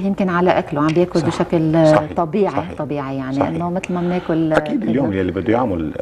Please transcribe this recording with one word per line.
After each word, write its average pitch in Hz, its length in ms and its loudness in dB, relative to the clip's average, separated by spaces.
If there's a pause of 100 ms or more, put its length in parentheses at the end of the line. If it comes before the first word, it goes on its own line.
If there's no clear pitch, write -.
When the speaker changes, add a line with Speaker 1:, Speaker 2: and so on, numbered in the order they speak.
Speaker 1:
يمكن 196 240 0
على 175 220 2
أكله، 160 300 0
عم 151 60 2
بياكل 175 320 2
Speaker 2:
صح. 151 80 0
Speaker 1:
بشكل 160 600 2
Speaker 2:
صحيح. 151 280 4
Speaker 1:
طبيعي، 170 360 0
Speaker 2:
صحيح. 170 260 -4
Speaker 1:
طبيعي 139 400 -6
يعني، 131 180 -6
Speaker 2:
صحيح. 139 120 0
Speaker 1:
إنه 165 220 -4
مثل 180 240 -4
ما 175 80 -2
بناكل 170 520 0
Speaker 2:
أكيد 156 260 2
Speaker 1:
كلنا. - 120 0
Speaker 2:
اليوم - 220 0
يلي 92 180 0
بده 92 220 0
يعمل، 95 380 -2 (100)